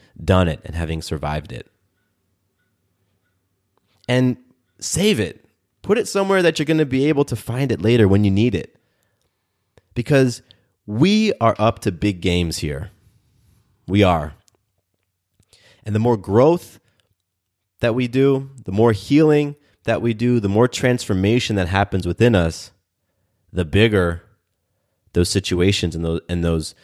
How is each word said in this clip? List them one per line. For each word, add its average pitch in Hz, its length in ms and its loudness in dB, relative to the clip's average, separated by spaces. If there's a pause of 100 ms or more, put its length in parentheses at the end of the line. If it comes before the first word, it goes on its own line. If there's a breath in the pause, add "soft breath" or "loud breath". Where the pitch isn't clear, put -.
(220 soft breath)
done 92 260 2
it 73 160 -8
and 76 100 -12
having 80 260 -6
survived 76 520 -8
it. - 180 -18 (2500)
And 127 280 2 (440)
save 185 400 -2
it. - 240 -8 (380)
Put 214 160 0
it - 100 -4
somewhere 196 340 0
that 165 160 0
you're 151 80 -2
gonna 156 200 0
be 131 180 0
able 143 220 2
to - 100 -6
find 127 340 -4
it 95 120 -4
later 110 260 4
when 101 160 4
you 98 80 2
need 104 220 2
it. - 220 -8 (1160)
Because 131 480 0 (440 soft breath)
we 196 540 2
are 113 180 2
up 110 220 0
to 101 120 -4
big 90 280 -4
games 87 380 -2
here. 76 320 -8 (960)
We 98 160 2
are. 78 320 0 (1500 soft breath)
And 107 100 -6
the 107 60 0
more 117 160 2
growth 120 640 0 (1000)
that 120 160 -2
we 127 140 -2
do, 135 420 0 (140)
the 92 80 -10
more 110 180 4
healing 147 640 2 (300)
that 110 180 -2
we 117 120 -2
do, 120 260 0
the 101 80 0
more 107 180 4
transformation 120 920 -2
that 92 120 -2
happens 98 400 -2
within 113 260 2
us, 82 380 -2 (800)
the 87 120 -4
bigger 92 600 0 (880)
those 87 160 0
situations 90 680 -2
and 82 80 -8
those, 82 240 -4
and 87 160 -4
those, 82 280 -2 (120)